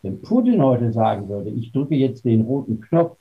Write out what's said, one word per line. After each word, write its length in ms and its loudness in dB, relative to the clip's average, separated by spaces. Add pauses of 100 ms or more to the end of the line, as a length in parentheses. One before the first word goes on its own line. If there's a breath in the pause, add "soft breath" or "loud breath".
Wenn 200 -8
Putin 400 2
heute 300 2
sagen 380 0
würde, 220 -8
„Ich 200 -8
drücke 240 -2
jetzt 300 0
den 160 4
roten 400 -4
Knopf“ 400 0